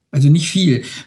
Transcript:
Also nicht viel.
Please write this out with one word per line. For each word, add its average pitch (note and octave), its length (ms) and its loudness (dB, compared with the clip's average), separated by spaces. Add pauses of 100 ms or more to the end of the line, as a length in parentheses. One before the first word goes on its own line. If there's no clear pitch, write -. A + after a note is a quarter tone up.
(120)
Also C#3+ 180 2
nicht D#3+ 220 2
viel. D#3+ 320 0 (240)